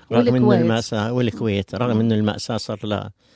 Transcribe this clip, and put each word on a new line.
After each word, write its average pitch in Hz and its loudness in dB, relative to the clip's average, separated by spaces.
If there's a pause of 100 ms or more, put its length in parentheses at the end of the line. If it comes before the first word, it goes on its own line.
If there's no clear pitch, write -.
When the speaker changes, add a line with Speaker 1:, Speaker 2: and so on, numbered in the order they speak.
(120)
Speaker 1:
رغم 120 4
إنه 127 4
Speaker 2:
والكويت. - 4
Speaker 1:
المأساة، 113 0
والكويت، 110 -2
رغم 117 -2
Speaker 2:
مم. 110 2
Speaker 1:
إنه 113 2
المأساة 107 -2
صار 107 -8
لها 104 -4 (260)